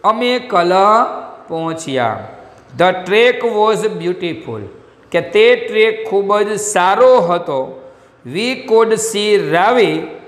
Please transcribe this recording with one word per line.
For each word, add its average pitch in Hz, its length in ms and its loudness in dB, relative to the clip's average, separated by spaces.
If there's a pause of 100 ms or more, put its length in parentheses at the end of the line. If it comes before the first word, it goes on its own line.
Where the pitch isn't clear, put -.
અમે 240 220 -2 (200)
કલહ 180 300 2 (680)
પહોંચ્યા. 160 580 -4 (720)
The 180 80 6 (160)
trek 233 340 2 (200)
was 214 200 2 (220)
beautiful, 165 600 -8 (500)
કે 170 100 0 (160)
તે 220 80 6 (180)
track 214 460 0
ખૂબ 196 200 -2 (200)
જ 214 160 -4
સારો 208 480 4 (160)
હતો. 170 320 -2 (720)
We 220 120 -2 (200)
could 220 240 4 (160)
see 208 220 -2 (240)
Ravi 190 400 2 (340)